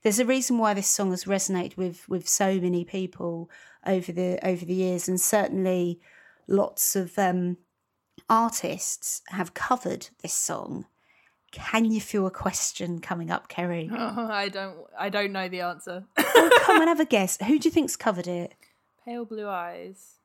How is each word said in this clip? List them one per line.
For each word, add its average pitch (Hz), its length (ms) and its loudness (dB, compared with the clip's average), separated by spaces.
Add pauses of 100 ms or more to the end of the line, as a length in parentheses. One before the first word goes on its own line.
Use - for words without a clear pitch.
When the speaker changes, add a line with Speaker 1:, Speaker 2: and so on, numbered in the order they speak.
Speaker 1:
there's 214 180 2
a 247 40 4
reason 254 320 2
why 220 160 4
this 196 160 0
song 196 220 2
has 180 140 -4
resonated 190 520 -2
with, 180 320 -6
with 180 180 -4
so 190 320 2
many 175 280 2
people 170 640 -6 (360)
over 185 260 0
the, 180 340 0
over 180 180 0
the 175 100 -2
years, 185 340 0
and 185 120 0
certainly 185 800 2 (480)
lots - 480 2
of, 180 220 -2
um, 180 400 2 (720)
artists - 1000 -2
have 180 260 -6
covered 180 540 -4 (140)
this 175 100 -8
song. - 540 -4 (640)
Can - 320 0
you 220 160 2
feel 202 260 -2
a 185 40 0
question - 680 -4
coming 170 300 -6
up, - 180 -4
Kerry? 170 440 -4
Speaker 2:
<laughs> 233 40 -6
Oh, 226 340 -4
I 202 180 -2
don't, 190 280 -8 (220)
I 202 120 -2
don't 202 220 0
know 190 160 -4
the 180 120 -8
answer. 180 500 -8
<laughs> - 80 0
Speaker 1:
Oh, - 460 8
come 427 160 8
and 320 80 6
have 320 120 2
a 311 40 4
guess. 190 420 2
Who 294 120 6
do 330 100 2
you 302 40 2
think's 277 240 0
covered 180 300 -2
it? 175 280 -6 (500)
Speaker 2:
Pale 240 220 -8
Blue 214 220 -8
Eyes. 175 760 -10